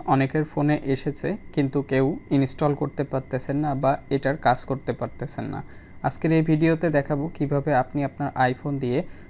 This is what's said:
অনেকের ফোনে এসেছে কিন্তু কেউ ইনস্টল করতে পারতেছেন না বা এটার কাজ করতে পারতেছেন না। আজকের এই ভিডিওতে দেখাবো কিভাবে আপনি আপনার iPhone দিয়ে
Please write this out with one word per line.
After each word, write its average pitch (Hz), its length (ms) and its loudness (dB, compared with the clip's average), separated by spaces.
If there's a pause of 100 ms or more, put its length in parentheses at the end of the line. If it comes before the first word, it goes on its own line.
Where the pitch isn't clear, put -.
অনেকের 135 380 2
ফোনে 151 400 0
এসেছে 143 520 -2 (160)
কিন্তু 139 300 0
কেউ 135 360 2 (120)
ইনস্টল 143 440 2
করতে 143 300 -4
পারতেছেন 135 520 -4
না 147 180 0
বা 135 240 2 (120)
এটার 139 260 0
কাজ 127 280 2
করতে 131 280 -4
পারতেছেন 120 520 -6
না। 98 180 -6 (400)
আজকের 160 300 0
এই 160 100 6
ভিডিওতে 160 480 4
দেখাবো 151 440 0
কিভাবে 143 400 0
আপনি 139 300 0
আপনার 135 260 -4 (200)
iPhone 139 280 -2
দিয়ে 131 240 0 (280)